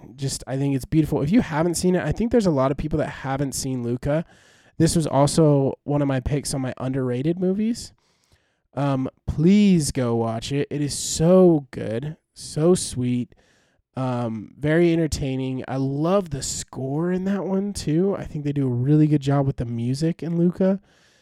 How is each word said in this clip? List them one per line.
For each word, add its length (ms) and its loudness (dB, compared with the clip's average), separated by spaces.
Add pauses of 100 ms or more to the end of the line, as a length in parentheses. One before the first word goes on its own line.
(140)
just, 320 -8
I 120 -6
think 180 0
it's 80 -6
beautiful. 380 0
If 100 -2
you 80 6
haven't 340 0
seen 220 2
it, 80 -2
I 80 -2
think 180 -2
there's 160 4
a 60 2
lot 180 2
of 60 -2
people 240 -4
that 80 -2
haven't 480 -6
seen 260 -4
Luca. 420 -2 (540)
This 160 4
was 140 0
also 720 4
one 200 -2
of 40 0
my 140 -2
picks 340 -4
on 60 -4
my 180 -4
underrated 640 -2
movies. 520 -2 (840)
Um, 340 -2 (180)
please 640 4
go 240 -2
watch 380 -4
it. 180 -2
It 100 -4
is 160 -4
so 760 6
good, 440 -6 (160)
so 440 0
sweet, 580 -4 (640)
um, 600 -6
very 360 4
entertaining. 760 -2
I 120 -6
love 520 0
the 120 -8
score 680 -6
in 140 -2
that 200 -2
one 280 -2
too. 440 0
I 80 -8
think 200 -8
they 80 -2
do 160 0
a 20 0
really 380 4
good 120 2
job 280 0
with 80 -2
the 80 -6
music 580 -2
in 160 -4
Luca, 420 2 (420)